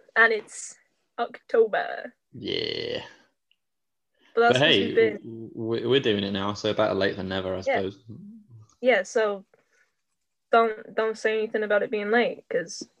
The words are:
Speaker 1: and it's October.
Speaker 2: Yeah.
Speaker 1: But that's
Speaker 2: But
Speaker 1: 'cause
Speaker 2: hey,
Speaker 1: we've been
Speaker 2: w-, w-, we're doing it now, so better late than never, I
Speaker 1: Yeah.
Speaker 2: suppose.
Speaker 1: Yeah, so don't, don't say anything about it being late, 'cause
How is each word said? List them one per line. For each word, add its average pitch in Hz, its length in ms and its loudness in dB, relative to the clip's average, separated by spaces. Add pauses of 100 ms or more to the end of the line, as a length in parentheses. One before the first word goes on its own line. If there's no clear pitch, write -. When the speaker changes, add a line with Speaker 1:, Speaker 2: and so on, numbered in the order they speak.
(160)
Speaker 1:
and 220 160 6
it's - 420 -8 (420)
October. - 960 -2 (200)
Speaker 2:
Yeah. 78 680 -6 (1300)
Speaker 1:
But 233 80 2
that's 127 160 6
Speaker 2:
But - 0 -
Speaker 1:
'cause 151 160 4
Speaker 2:
hey, 110 120 4
Speaker 1:
we've - 80 -4
been 226 220 4 (380)
Speaker 2:
w-, - 0 -
w-, 113 340 -2
we're 135 120 4
doing 104 220 0
it 98 100 -4
now, 101 200 -2
so 104 220 -2
better 107 180 2
late 98 240 0
than 92 140 -6
never, 92 240 -4
I - 20 -4
Speaker 1:
Yeah. 95 60 -6
Speaker 2:
suppose. - 420 -4 (800)
Speaker 1:
Yeah, 233 200 2
so 202 440 -2 (1040)
don't, 226 420 2
don't 220 220 0
say 220 220 -2
anything 220 240 -2
about 208 200 2
it - 80 -4
being 208 200 -4
late, 226 400 0
'cause - 360 -6 (140)